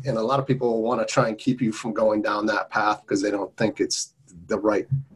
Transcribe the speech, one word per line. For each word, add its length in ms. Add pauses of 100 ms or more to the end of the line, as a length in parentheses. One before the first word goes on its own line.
And 140
a 40
lot 180
of 60
people 360
wanna 240
try 220
and 100
keep 240
you 100
from 220
going 260
down 260
that 220
path 380
'cause 160
they 80
don't 260
think 240
it's 320 (340)
the 120
right 280 (300)